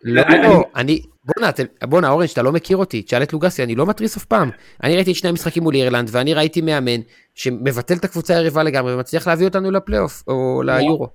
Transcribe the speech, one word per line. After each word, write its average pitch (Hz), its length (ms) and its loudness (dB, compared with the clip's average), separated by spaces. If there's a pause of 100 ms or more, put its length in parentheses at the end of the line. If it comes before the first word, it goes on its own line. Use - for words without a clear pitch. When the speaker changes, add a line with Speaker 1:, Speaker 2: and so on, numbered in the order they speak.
Speaker 1:
לא, 120 180 2
Speaker 2:
אני 165 220 6
Speaker 1:
לא, 180 200 6 (120)
אני, 139 240 0 (260)
בואנה, 175 240 0
אתם, 139 140 -4 (200)
בואנה, 147 260 2
אורן, 160 180 2
שאתה 135 140 -2
לא 127 100 2
מכיר 170 260 0
אותי, 185 240 -2
תשאל 123 220 0
את 147 100 -6
לוגסי, 160 300 -2
אני 117 120 -2
לא 135 100 0
מתריס 214 320 -4
אף - 80 -14
פעם. 190 240 0 (340)
אני 151 120 2
ראיתי 185 160 2
את 170 40 0
שני 180 140 -2
המשחקים 170 340 -2
מול 156 120 0
אירלנד, 123 360 0
ואני 131 220 0
ראיתי 156 280 0
מאמן 135 380 0 (360)
שמבטל 123 580 -4
את 175 100 -4
הקבוצה 175 300 -2
היריבה 160 300 2
לגמרי, 131 300 0
ומצליח 127 340 -4
להביא 165 200 2
אותנו 190 240 -2
לפלייאוף, 143 560 -2
או 127 60 -2
Speaker 2:
וואו. 131 300 -2
Speaker 1:
ליורו. 131 520 0